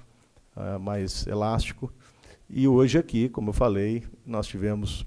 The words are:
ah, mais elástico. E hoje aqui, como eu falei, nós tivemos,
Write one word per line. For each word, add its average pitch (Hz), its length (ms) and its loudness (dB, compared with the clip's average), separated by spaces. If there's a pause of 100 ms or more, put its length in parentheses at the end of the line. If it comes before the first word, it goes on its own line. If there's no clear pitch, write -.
(560)
ah, 98 220 -6
mais 98 480 -4
elástico. 110 680 -2 (560)
E 131 200 2
hoje 131 300 6
aqui, 123 320 0
como 110 180 -4
eu 104 60 -2
falei, 110 500 2 (200)
nós 107 220 -4
tivemos, 104 600 -4